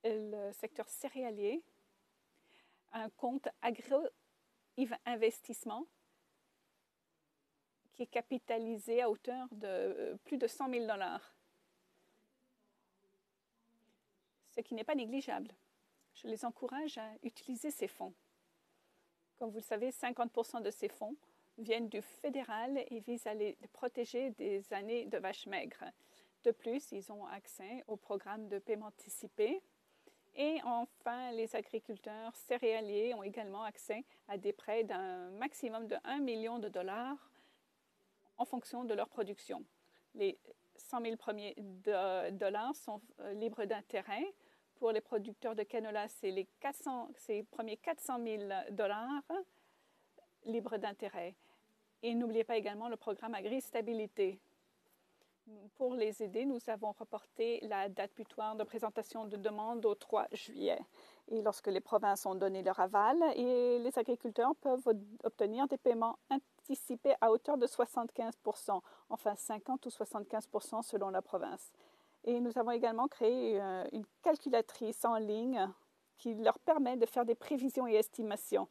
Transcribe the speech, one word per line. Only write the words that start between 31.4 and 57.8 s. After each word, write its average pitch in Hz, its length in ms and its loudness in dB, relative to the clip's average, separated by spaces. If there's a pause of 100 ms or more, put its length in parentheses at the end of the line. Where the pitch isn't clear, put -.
agriculteurs 220 800 -6
céréaliers 220 800 0
ont 208 80 -6
également 202 400 -8
accès 214 440 -6 (220)
à 202 100 -4
des 202 160 0
prêts 220 300 0
d'un 180 480 -4
maximum 226 540 -4
de 214 180 -2
un 277 160 -4
million 233 380 -2
de 208 100 -4
dollars 214 640 -6 (1080)
en 247 80 -2
fonction 247 380 -8
de 220 100 -2
leur 214 140 -2
production. 202 540 -6 (520)
Les 202 240 0 (380)
cent - 240 -6
mille 226 180 -4
premiers 208 400 -6
do-, 190 720 0
dollars 208 420 0
sont, 208 280 -8 (180)
euh, 196 140 -6
libres 220 320 -2
d'intérêt. 220 640 -2 (440)
Pour 226 160 2
les 220 100 2
producteurs 220 520 -4
de 214 80 -2
canola, 214 460 -2
c'est 196 220 -2
les 190 160 0 (120)
quatre 277 180 -4
cents, 254 400 -4
c'est - 180 -4
les 208 80 0
premiers 220 340 -6
quatre 320 240 -4
cent 254 180 -4
mille 202 520 -4
dollars 220 520 -2 (1200)
libres 226 320 -2
d'intérêt. 196 580 -6 (680)
Et 233 120 0
n'oubliez 226 300 2
pas 233 120 0
également 208 320 -2
le 226 80 -4
programme 220 380 -6
Agri-Stabilité. 214 1080 0 (1300)
Pour 254 200 2
les 214 280 0
aider, 220 240 0
nous 247 220 0
avons 214 240 -2
reporté 226 720 -4
la 202 280 -2